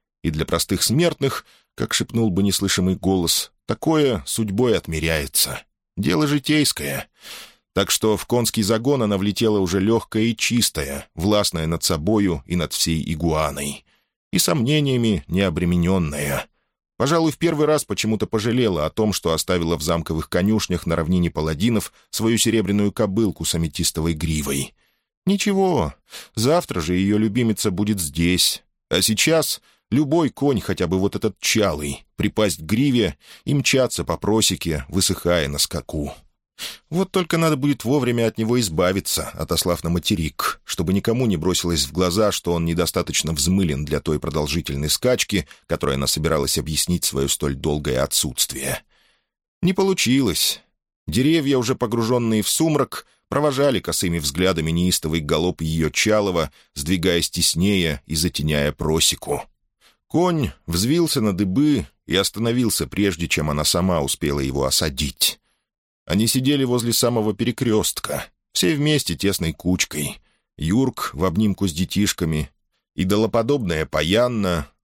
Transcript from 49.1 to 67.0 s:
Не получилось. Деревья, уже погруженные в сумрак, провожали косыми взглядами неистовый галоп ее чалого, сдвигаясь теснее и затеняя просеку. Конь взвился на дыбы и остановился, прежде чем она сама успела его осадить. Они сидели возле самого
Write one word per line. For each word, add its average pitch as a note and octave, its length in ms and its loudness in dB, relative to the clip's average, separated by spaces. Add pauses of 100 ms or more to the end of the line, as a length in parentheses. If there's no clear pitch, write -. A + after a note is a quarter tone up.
Не F#3+ 100 2
получилось. C3+ 880 0 (460)
Деревья, C3+ 520 2
уже A#2+ 160 0
погруженные A2+ 680 0
в - 60 -2
сумрак, D3+ 580 0 (220)
провожали C#3 520 2
косыми E2+ 380 -2
взглядами D#2+ 520 0
неистовый E2+ 500 0
галоп D#2+ 400 0
ее D#2+ 300 0
чалого, G2 600 0 (240)
сдвигаясь E2+ 560 0
теснее E2+ 760 0
и D#2+ 80 -6
затеняя D2+ 580 0
просеку. D2+ 720 -2 (640)
Конь E3 440 0 (160)
взвился C3 540 0
на G#2 160 0
дыбы G#2 500 2 (200)
и D#2 100 0
остановился, A2 720 0
прежде F2 420 0
чем D#2 220 0
она D2 140 0
сама F2 360 2
успела C#2+ 400 -2
его C2+ 240 -2
осадить. C#2 720 -2 (720)
Они G#2+ 180 2
сидели C3+ 380 0
возле A#2+ 300 0
самого A2+ 400 0